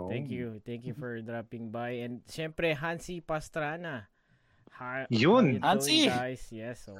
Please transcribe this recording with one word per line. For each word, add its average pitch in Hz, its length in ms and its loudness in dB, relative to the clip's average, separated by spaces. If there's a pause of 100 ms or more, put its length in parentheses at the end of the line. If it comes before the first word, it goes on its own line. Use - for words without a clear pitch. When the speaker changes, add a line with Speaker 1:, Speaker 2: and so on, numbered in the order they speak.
Speaker 1:
Thank 127 220 -4
you. 117 320 -6
Thank 120 220 -8
you 123 100 -6
for 120 260 -6
dropping 117 500 -8
by. 120 300 -4
And 120 260 -6
syempre, 160 480 -2
Hansi 165 460 -4
Pastrana. 156 880 -4 (640)
Har-, 127 360 -6
Speaker 2:
Yun. 139 500 8
Speaker 1:
how - 20 -
you - 0 -
doing, - 40 -8
Speaker 3:
Hansi! 208 440 4
Speaker 1:
guys? 127 420 0
Yes, 113 380 -10
oh. 98 120 -14